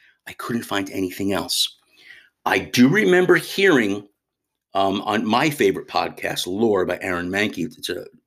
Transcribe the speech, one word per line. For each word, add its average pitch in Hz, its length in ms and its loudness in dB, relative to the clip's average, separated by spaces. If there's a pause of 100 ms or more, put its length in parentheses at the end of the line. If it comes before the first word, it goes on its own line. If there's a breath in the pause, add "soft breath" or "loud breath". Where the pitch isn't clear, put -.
(280 soft breath)
I - 60 -16
couldn't 117 300 -6
find 98 280 -6
anything 98 420 -4
else. - 440 -4 (680 loud breath)
I 98 140 0
do 123 280 4
remember 180 480 4
hearing, 127 720 2 (640)
um, 95 280 0
on 107 240 -2
my 123 240 2
favorite 107 380 0
podcast, 82 600 -4
Lore 98 380 0
by 87 160 -4
Aaron 90 280 -4
Mahnke. 98 480 -4
It's - 120 -8
a, 87 160 -8 (220)